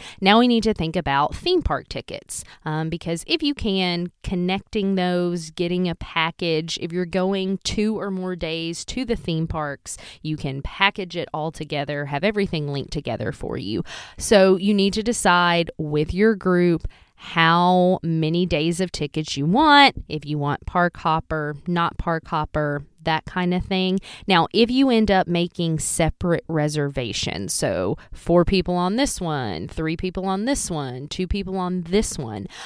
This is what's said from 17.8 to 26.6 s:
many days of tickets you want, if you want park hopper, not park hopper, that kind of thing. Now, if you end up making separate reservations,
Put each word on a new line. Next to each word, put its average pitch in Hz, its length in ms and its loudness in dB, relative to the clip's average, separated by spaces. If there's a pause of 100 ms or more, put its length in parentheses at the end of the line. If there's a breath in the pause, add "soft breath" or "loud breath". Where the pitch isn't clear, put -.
many 165 460 0
days 165 340 0
of 180 100 -4
tickets 156 460 -6
you 139 80 0
want, 190 640 6
if 151 160 -8
you 147 140 -4
want 143 260 -2
park 175 320 0
hopper, 156 580 -2 (120)
not 175 320 -2
park 165 280 -4
hopper, 151 560 -2 (200)
that 160 220 -2
kind 180 280 -2
of 180 100 -2
thing. 185 360 0 (260 loud breath)
Now, - 280 4
if 226 180 4
you 262 180 4
end 220 220 4
up 185 160 4
making 170 520 0
separate 165 680 0
reservations, 143 1080 -2